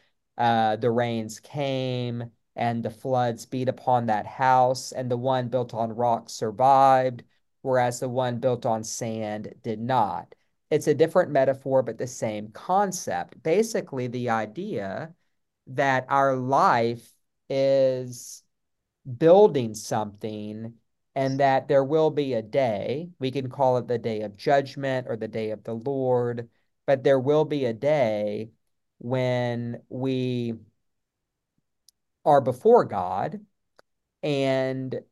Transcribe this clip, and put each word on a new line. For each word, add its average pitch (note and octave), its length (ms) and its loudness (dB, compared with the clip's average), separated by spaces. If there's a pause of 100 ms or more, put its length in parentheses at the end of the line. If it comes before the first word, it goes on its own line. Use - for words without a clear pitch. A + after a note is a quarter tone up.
(400)
Uh, A2+ 380 2
the A#2+ 120 0
rains A#2 500 -2
came B2+ 920 -4 (240)
and A#2 280 -2
the A2+ 60 -4
floods B2 560 -2
beat B2+ 240 -4
upon B2 380 0
that G#2 180 0
house, C3 680 2
and B2+ 180 -6
the B2 80 -2
one B2+ 320 0
built A#2+ 260 -2
on A2+ 200 -4
rock A#2 340 0
survived, C3 960 4 (380)
whereas B2 380 0
the C3 100 -4
one B2 300 -2
built B2 260 0
on A2 180 0
sand G#2+ 800 -8
did A2 180 -6
not. A2 540 -2 (380)
It's D3+ 160 0
a D3+ 80 4
different D#3+ 360 2
metaphor, C3 520 2
but A#2 160 -8
the B2+ 80 -6
same G#2+ 420 -8
concept. F#3 960 -4
Basically, F3 640 -2
the A#2+ 240 -4
idea A2 840 -6 (540)
that C3 420 0
our C#3 260 2
life B2+ 760 2 (360)
is C3 960 0 (720)
building D#3+ 560 6
something, G#2+ 1000 -8 (420)
and C3+ 240 -2
that C3+ 280 2
there C#3 160 4
will D#3 260 2
be D3 240 -2
a A2 80 -2
day, A#2 680 -2 (100)
we C3 120 -4
can C3 180 -6
call B2+ 280 2
it A#2+ 100 -4
the A#2+ 100 -2
day G#2+ 240 -4
of G2+ 140 -8
judgment C3+ 720 -2
or A#2+ 80 -6
the A2 120 -6
day G#2+ 240 -6
of G#2 120 -10
the A2+ 120 -8
Lord, A#2+ 760 -2 (360)
but C3+ 180 2
there C3+ 160 6
will D3+ 260 2
be C#3+ 200 -2
a A2+ 80 0
day A2 800 0 (460)
when B2 880 -2
we B2+ 680 -4 (1700)
are C#3+ 160 6
before C#3+ 440 4
God, G#2 540 -4 (840)
and C3 800 -2 (100)